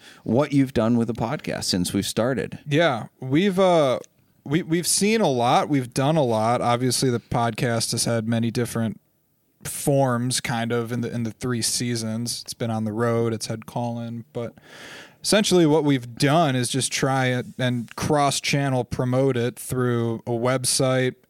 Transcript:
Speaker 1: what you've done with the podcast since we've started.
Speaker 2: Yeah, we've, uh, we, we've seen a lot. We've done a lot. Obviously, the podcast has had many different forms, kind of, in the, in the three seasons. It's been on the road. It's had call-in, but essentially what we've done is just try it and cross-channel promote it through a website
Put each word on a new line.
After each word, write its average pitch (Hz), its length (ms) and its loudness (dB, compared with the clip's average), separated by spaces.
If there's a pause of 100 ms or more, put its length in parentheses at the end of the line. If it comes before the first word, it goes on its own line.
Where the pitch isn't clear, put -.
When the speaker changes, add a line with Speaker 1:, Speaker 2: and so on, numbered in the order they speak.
(240)
Speaker 1:
what 135 280 2
you've 135 220 2
done 117 240 2
with 117 100 0
the 120 60 -4
podcast 120 500 -6
since 87 300 -2
we've 95 120 0
started. 113 520 -2 (100)
Speaker 2:
Yeah, 143 380 2 (140)
we've, 175 380 2
uh, 160 420 4 (440)
we, 156 180 0
we've 170 240 0
seen 214 360 2
a 165 80 4
lot. 127 400 2
We've 131 240 0
done 139 220 2
a 156 80 4
lot. 113 360 2
Obviously, 120 480 2
the 117 120 0
podcast 117 720 -2
has 117 120 -2
had 117 240 0
many 117 220 0
different 113 500 -4 (600)
forms, 127 800 0
kind 117 300 -4
of, 117 200 -2
in 120 80 -4
the, 117 100 -4
in 120 120 -4
the 113 80 -4
three 120 320 -4
seasons. 117 800 -4
It's - 100 -14
been 117 180 -4
on 110 140 -2
the 107 80 -4
road. 117 400 0
It's 107 140 -6
had 113 180 -8
call-in, 117 680 -8
but 117 180 -8 (680)
essentially 180 420 4
what 151 200 4
we've 123 320 0
done 143 380 4
is 123 140 0
just - 240 -2
try 131 360 0
it 123 180 -2 (120)
and 123 380 -2
cross-channel 139 880 0
promote 127 540 0
it 120 200 -2
through 120 580 -2 (100)
a 120 60 -4
website 127 840 0 (160)